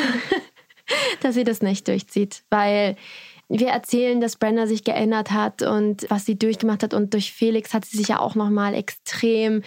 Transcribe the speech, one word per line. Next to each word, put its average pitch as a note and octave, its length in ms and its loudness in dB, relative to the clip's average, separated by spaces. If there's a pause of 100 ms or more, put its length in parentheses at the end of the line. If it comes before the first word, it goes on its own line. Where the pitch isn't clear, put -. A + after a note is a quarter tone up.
(1200)
Dass B3+ 140 2
sie B3 80 2
das A3+ 200 0
nicht G3 260 0
durchzieht, G3+ 600 -2
weil G#3 460 2 (540)
wir A#3+ 220 2
erzählen, A#3+ 500 0
dass A#3 160 -2
Brenda A3+ 320 2
sich G#3+ 160 -2
geändert G#3+ 480 0
hat G#3+ 300 0
und G#3+ 480 0
was G3+ 140 0
sie G#3+ 140 0
durchgemacht A3 460 0
hat. G#3+ 100 -2
Und G#3 180 0
durch G#3 200 0
Felix A3 420 0
hat A3 100 0
sie - 120 -8
sich G#3 120 0
ja G#3+ 120 2
auch - 160 -2
noch G#3 140 2
mal G3+ 240 2
extrem A3 920 0